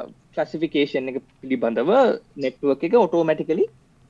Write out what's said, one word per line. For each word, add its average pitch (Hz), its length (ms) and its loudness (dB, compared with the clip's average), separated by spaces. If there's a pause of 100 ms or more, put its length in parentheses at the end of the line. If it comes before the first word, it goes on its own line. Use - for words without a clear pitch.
(340)
ක්ලාසිෆිකේෂන් 147 760 -2
එක 127 120 -6 (200)
පිළිබඳව 120 480 -2 (480)
නෙට්වර්ක් 139 460 -2
එක 170 100 0
ඔටෝමැටිකලි 175 720 2 (420)